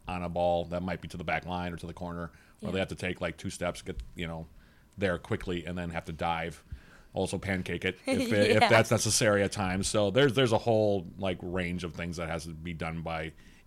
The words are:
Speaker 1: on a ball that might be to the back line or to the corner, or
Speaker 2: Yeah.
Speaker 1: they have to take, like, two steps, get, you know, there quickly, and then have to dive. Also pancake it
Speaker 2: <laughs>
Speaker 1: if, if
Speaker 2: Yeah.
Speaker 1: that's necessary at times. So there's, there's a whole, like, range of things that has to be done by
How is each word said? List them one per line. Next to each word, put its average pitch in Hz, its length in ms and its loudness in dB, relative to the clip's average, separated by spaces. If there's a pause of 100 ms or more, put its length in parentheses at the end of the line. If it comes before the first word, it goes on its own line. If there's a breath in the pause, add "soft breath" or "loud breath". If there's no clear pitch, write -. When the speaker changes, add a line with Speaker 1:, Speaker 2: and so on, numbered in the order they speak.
Speaker 1:
on 90 160 -4
a 87 60 -4
ball 87 360 2
that 87 160 -4
might 87 200 -4
be 82 80 -10
to 90 80 -12
the 85 80 -10
back 80 200 -2
line 90 280 -4
or - 20 -8
to 82 100 -12
the 85 80 -10
corner, 87 300 -8
or 82 80 -8 (300 soft breath)
Speaker 2:
Yeah. 82 100 -6
Speaker 1:
they 95 80 0
have 92 100 0
to 87 60 -8
take, 90 240 -4
like, 85 160 -4
two - 140 -8
steps, 87 320 -4
get, - 200 -10 (140)
you 87 120 -6
know, 82 200 -8 (500 soft breath)
there 92 200 2
quickly, 87 480 -4
and 87 120 -6
then 87 120 -4
have 85 160 -6
to 85 80 -8
dive. 85 500 -4 (500 soft breath)
Also 95 240 -2
pancake 90 460 -2
it 92 180 -2
Speaker 2:
<laughs> - 40 -20
Speaker 1:
if, - 260 0
if 104 300 6
Speaker 2:
Yeah. 233 80 8
Speaker 1:
that's 110 220 8
necessary 104 520 4
at 95 80 2
times. 92 360 0
So 104 220 2
there's, 127 260 6
there's 123 180 4
a 107 40 8
whole, 104 480 4 (120)
like, 95 240 -2
range 90 420 -2
of 82 120 -6
things 85 200 -6
that 82 140 -4
has 82 160 -4
to 85 60 -8
be 82 220 -8
done 82 280 -4
by 80 320 -6 (340 soft breath)